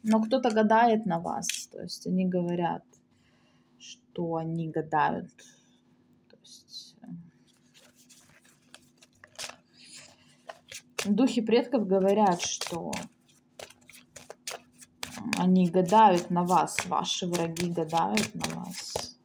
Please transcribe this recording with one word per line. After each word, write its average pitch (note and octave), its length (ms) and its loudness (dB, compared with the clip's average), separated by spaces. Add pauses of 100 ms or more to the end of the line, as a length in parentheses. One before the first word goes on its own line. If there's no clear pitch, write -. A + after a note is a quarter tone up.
Но A3 180 2
кто-то A#3+ 300 0
гадает A3 560 4
на E3 140 -2
вас, - 520 -8
то - 80 -16
есть - 260 -12
они F#3 200 0
говорят, F3 580 -2 (920)
что - 560 -10
они E3 340 -4
гадают. D#3 640 -2 (960)
То - 140 -20
есть, - 600 -20
э, - 40 -20 (4000)
духи A#3 320 2
предков A3+ 460 0
говорят, F#3+ 560 4
что - 500 -8 (2500)
они F3+ 320 4
гадают F#3 600 6
на F3 120 2
вас, F3 340 2 (100)
ваши F3 420 -2
враги E3+ 420 -4
гадают E3+ 640 -2
на E3 220 -8
вас. - 680 -10